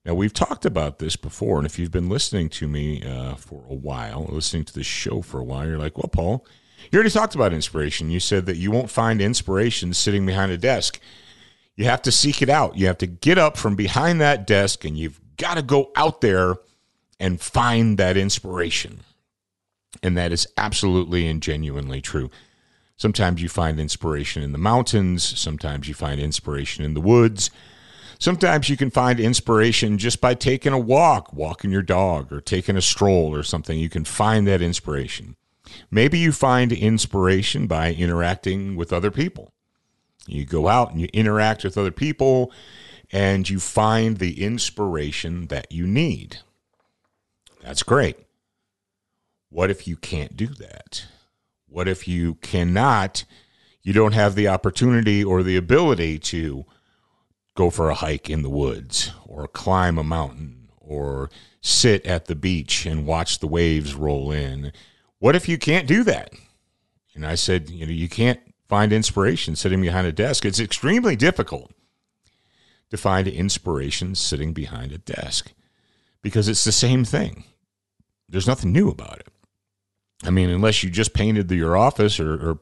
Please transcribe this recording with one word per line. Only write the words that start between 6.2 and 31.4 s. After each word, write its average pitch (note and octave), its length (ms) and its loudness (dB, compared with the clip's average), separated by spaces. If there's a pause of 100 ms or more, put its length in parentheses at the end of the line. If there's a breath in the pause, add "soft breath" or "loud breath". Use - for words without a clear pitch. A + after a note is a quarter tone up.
you F3 60 4
already A3 120 6
talked G#3+ 260 0
about G#2+ 180 2
inspiration. D#2 580 -4
You F2 80 0
said F#2 280 0
that F2+ 100 -4
you F#2 120 -2
won't A#2 220 0
find A2+ 300 0
inspiration G2+ 720 0
sitting G2+ 320 0
behind F#2+ 260 0
a F2 60 -4
desk." A2 420 -2 (800 loud breath)
You G2+ 80 0
have B2 160 2
to B2+ 100 0
seek C#3+ 300 2
it B2+ 80 2
out. C#3 280 2
You F#2 100 4
have F2+ 100 2
to F#2 100 -2
get C#3 300 2
up D3+ 180 4
from G2+ 220 0
behind C#3 420 2
that C#3+ 260 4
desk, G2+ 380 2
and D2+ 140 -6
you've D#2 240 -8 (160)
gotta E3+ 240 -2
go C#3 340 2
out D#3 240 2
there F#2 380 2 (600)
and F2+ 200 -2
find A#2 580 2
that F#2+ 200 2
inspiration. F2+ 840 -4 (1000)
And F#2 160 0
that F2 160 0
is - 140 -2 (100)
absolutely F2+ 680 0
and D#2+ 140 -2
genuinely C#2 600 -6
true. C2 280 -6 (680 soft breath)
Sometimes F#2 440 0
you F2 60 -4
find D#2+ 320 -2
inspiration D2+ 640 -4
in C#2+ 80 -6
the C#2+ 60 -6
mountains. G2 840 2
Sometimes D2 480 -6
you D2+ 60 -10
find C#2+ 260 -6
inspiration D2 640 -6
in D2+ 120 -2
the D2+ 40 -2
woods. A2 500 4 (720 loud breath)
Sometimes E3+ 480 2
you C#3+ 80 2
can C3+ 140 -2
find B2 300 2
inspiration A2+ 760 4
just A2 220 -2
by B2 140 4
taking C3+ 400 0
a C3 60 2
walk, C3 520 4
walking D#2+ 400 -6